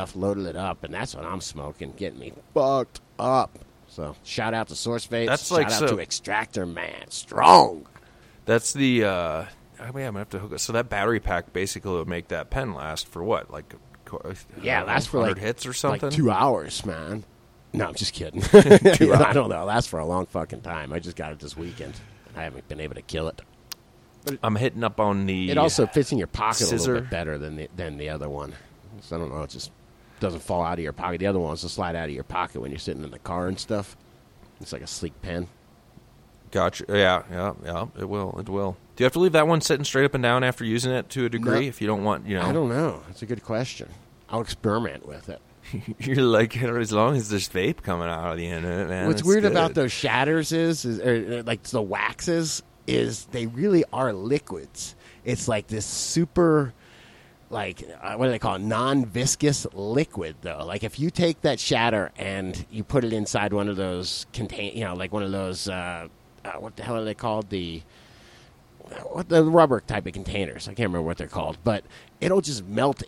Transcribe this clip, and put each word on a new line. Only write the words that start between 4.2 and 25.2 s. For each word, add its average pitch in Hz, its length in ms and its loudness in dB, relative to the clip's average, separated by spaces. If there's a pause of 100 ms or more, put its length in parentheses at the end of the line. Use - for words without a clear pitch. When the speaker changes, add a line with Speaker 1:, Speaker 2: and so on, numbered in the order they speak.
Speaker 1:
shout 113 300 -4
out 113 160 -2
to 76 60 -12
Source 117 320 -4
Vapes, 117 200 -2
Speaker 2:
That's 139 200 0
Speaker 1:
shout 175 100 2
Speaker 2:
like 143 100 4
Speaker 1:
out 110 120 2
Speaker 2:
so 151 80 2
Speaker 1:
to 107 120 2
Extractor, 101 680 -4
man. 85 440 -10
Strong. 107 800 6 (580)
Speaker 2:
That's 117 280 2
the, 127 320 4
uh, 85 400 0 (340)
I 120 120 -12
mean, 135 140 -8
I'm 110 80 -8
gonna 98 60 -6
have 104 100 -10
to 95 100 -8
hook 104 140 -10
it. 73 60 -6
So - 140 -4
that 120 160 0
battery 104 300 2
pack 87 340 -2
basically 95 400 -4
would 80 140 -2
make 85 200 -6
that 78 220 -6
pen 127 240 -4
last 78 340 -8
for 85 160 -10
what, 104 280 -2
like, - 220 -16 (300)
co-, - 160 -12 (420)
Speaker 1:
Yeah, 107 220 0
Speaker 2:
uh, 95 40 -8
Speaker 1:
lasts 127 220 0
for, 135 100 0
Speaker 2:
hundred 101 180 2
Speaker 1:
like, 98 80 -10
Speaker 2:
hits 117 200 -4
or 131 40 -8
Speaker 1:
like, 127 60 -6 (260)
Speaker 2:
something? 143 80 -2
Speaker 1:
two 147 200 4
hours, 101 560 0
man. 90 380 -6 (500)
No, 104 140 0
I'm 78 80 -8
just - 180 -4
kidding. 90 280 -6
<laughs> 190 540 12
Speaker 2:
Two - 180 8
Speaker 1:
I - 40 10
Speaker 2:
hours. 117 160 8
Speaker 1:
don't 123 160 4
know. 85 120 -2
It 90 40 -2
lasts 110 240 2
for 80 100 -4
a 78 60 -2
long 90 220 0
fucking - 340 -6
time. 78 320 -6
I 85 60 -2
just 85 160 -10
got 78 160 -8
it 76 80 -14
this 73 180 -12
weekend. 80 360 -10 (420)
I 80 80 -10
haven't 65 240 -12
been 76 140 -12
able 69 140 -8
to - 60 -14
kill 80 280 -4
it. - 120 -12 (840)
But 139 180 -6
Speaker 2:
I'm 110 120 2
hitting 117 280 -2
up 107 160 -2
on 101 260 2